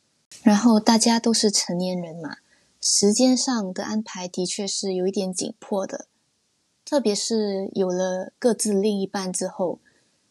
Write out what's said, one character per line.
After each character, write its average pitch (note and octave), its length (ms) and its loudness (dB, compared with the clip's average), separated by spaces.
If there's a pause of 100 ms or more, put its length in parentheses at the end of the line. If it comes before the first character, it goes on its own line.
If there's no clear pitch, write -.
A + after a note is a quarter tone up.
(420)
然 G#3 160 6
后 A3 220 6
大 A3+ 180 4
家 A3+ 220 2
都 A3+ 140 2
是 G#3+ 180 2
成 - 260 -2
年 F#3 220 -2
人 E3 160 -10
嘛， D#3 220 -12 (440)
时 - 320 4
间 B3+ 220 4
上 A#3 380 -2
的 G3 100 -8
安 G#3+ 180 -2
排 F#3 260 -10
的 F3+ 180 -4
确 G3 200 -6
是 F#3+ 300 -4
有 F3+ 100 -2
一 G3 60 0
点 F#3+ 200 -2
紧 - 280 -8
迫 F#3+ 260 -4
的， - 220 -12 (760)
特 D4 160 -2
别 A3 140 2
是 G3+ 600 -2
有 F#3 180 0
了 F#3 480 -2
各 A#3+ 140 4
自 G#3+ 200 -2
另 G3+ 260 2
一 F#3+ 60 -2
半 F#3 260 -6
之 F#3 160 -4
后， F3+ 320 -6 (520)